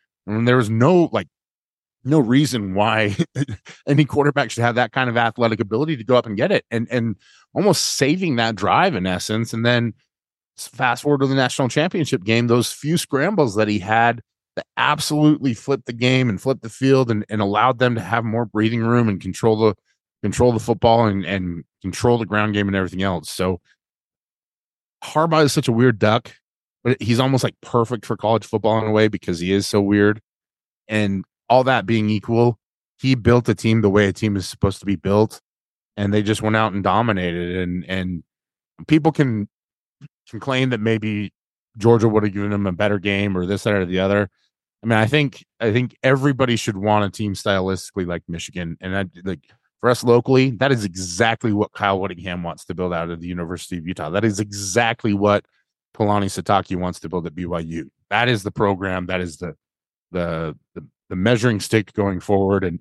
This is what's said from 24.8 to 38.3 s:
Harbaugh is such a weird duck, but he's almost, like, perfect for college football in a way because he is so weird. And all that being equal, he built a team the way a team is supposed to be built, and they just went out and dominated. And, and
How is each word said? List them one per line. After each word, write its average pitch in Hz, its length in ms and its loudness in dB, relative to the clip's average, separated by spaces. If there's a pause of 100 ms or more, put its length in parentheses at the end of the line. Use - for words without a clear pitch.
Harbaugh 160 400 2
is 139 100 2
such 143 140 -2
a 123 40 0
weird 117 260 4
duck, 110 340 0 (520)
but 123 180 0
he's 113 180 0
almost, 131 240 2
like, 120 180 -4
perfect 117 440 -2
for 113 100 -4
college 107 300 0
football 107 340 0
in 107 60 -4
a 110 60 -2
way 107 160 4
because 95 320 -4
he 90 120 -2
is 98 140 2
so 107 160 0
weird. 104 400 2 (640)
And 101 380 -2 (240)
all 127 140 6
that 123 240 0
being 107 240 0
equal, 117 480 2 (400)
he 131 160 2
built 120 340 4
a 110 60 2
team 113 260 2
the 104 80 4
way 101 180 4
a 95 60 -2
team 104 220 -2
is 92 120 -4
supposed - 320 -2
to - 60 -14
be 98 100 0
built, 104 460 0 (560)
and 101 160 -2
they 107 80 2
just 104 220 -2
went 110 120 0
out 110 180 2
and 98 100 -4
dominated. 92 760 0
And, 90 320 -4
and 92 340 -6 (640)